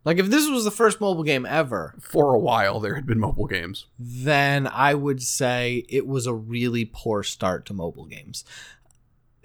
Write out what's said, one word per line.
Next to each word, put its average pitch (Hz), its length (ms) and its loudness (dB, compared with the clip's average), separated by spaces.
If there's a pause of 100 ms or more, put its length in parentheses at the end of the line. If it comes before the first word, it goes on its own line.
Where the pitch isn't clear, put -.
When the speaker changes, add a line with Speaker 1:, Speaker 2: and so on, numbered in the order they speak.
Speaker 1:
Like, 165 140 2
if 190 100 2
this 294 220 4
was 247 160 0
the 208 60 0
first 214 280 2
mobile 185 240 0
game 135 220 0
ever, 123 560 -2
Speaker 2:
For 147 320 2
a 160 60 6
while, 113 420 2
there 104 140 -2
had 127 120 -8
been 113 120 2
mobile 104 280 0
games. 92 380 -6 (120)
Speaker 1:
then 139 720 0
I 143 280 2
would 139 260 -2
say 123 640 -2
it 135 180 0
was 131 220 -2
a 123 60 -2
really 117 580 -2
poor 104 320 -2
start - 440 -4
to 101 60 -10
mobile 85 320 -8
games. - 380 -16 (1000)